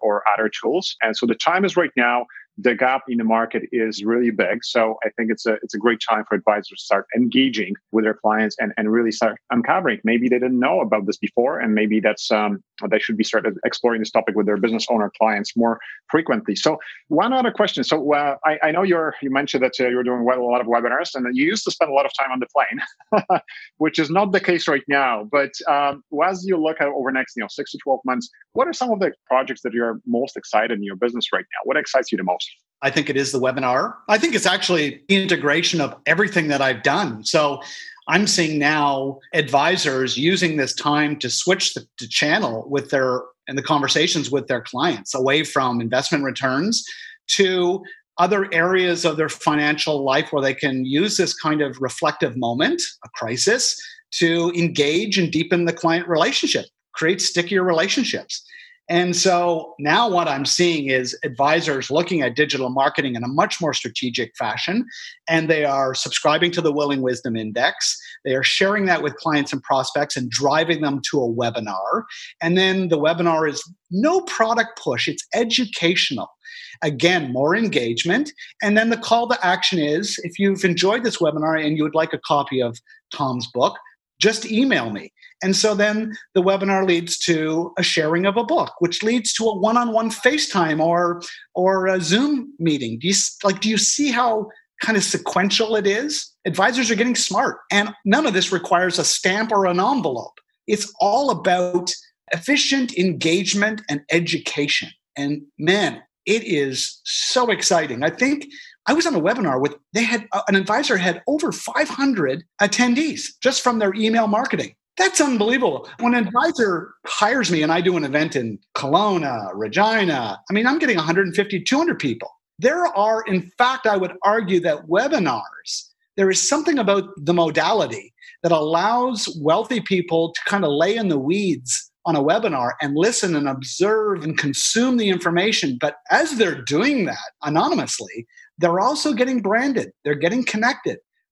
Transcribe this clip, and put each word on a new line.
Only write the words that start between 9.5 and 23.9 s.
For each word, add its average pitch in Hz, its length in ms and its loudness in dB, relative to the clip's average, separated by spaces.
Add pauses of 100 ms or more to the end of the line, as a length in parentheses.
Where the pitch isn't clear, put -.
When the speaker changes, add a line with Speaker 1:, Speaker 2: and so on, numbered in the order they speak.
Speaker 1:
uncovering. 127 540 0
Maybe 117 260 2
they 123 80 4
didn't 127 200 0
know 147 220 2
about 107 240 0
this 101 140 -4
before, 127 420 0
and 110 140 0
maybe 107 260 2
that's, 107 300 0
um, 104 320 0 (260)
they 107 100 2
should 107 200 -2
be 107 60 0
started 107 420 0
exploring 117 340 0
this 107 100 -4
topic 110 260 0
with 104 100 2
their 104 100 2
business 113 320 0
owner 107 300 0
clients 107 360 0
more 117 240 2 (320)
frequently. 151 460 0
So - 220 0 (300)
one 196 260 2
other 247 160 2
question. 185 340 0
So, 147 300 0
uh, 147 220 0 (100)
I, 151 160 2
I 156 80 2
know 175 140 0
you're, 165 360 0
you 139 100 -4
mentioned 139 320 0
that, 127 160 2
uh, 127 100 2
you're 123 140 0
doing 123 220 0
well, 127 160 2
a 123 40 0
lot 123 180 2
of 107 40 -6
webinars, 120 480 0
and 127 120 -4 (100)
you 135 80 2
used 208 200 0
to - 60 -2
spend 156 200 0
a 135 40 -2
lot 139 120 4
of 135 120 -6
time 135 140 -2
on 127 80 -2
the 120 140 -2
plane, 143 840 0 (180)
<laughs> - 180 -20
which 156 220 0